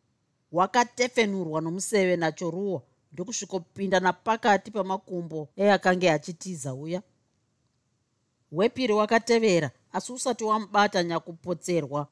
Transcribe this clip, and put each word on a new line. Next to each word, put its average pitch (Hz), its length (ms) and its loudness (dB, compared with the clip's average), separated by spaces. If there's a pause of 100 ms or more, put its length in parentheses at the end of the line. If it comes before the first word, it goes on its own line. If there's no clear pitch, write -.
(520)
Wakatefenurwa 196 1080 0
nomuseve 185 540 0
naChoruwa 170 640 -4 (320)
ndokusvikopinda 190 840 -4
napakati 202 720 2
pamakumbo 185 840 -6
eakange 185 540 4
achitiza 151 640 -4
uya. 160 280 -6 (1500)
Wepiri 214 420 0
wakatevera, 214 800 2 (220)
asi 185 200 -6
usati 254 300 -4
wamubata 208 600 2
nyakupotserwa 165 1080 -4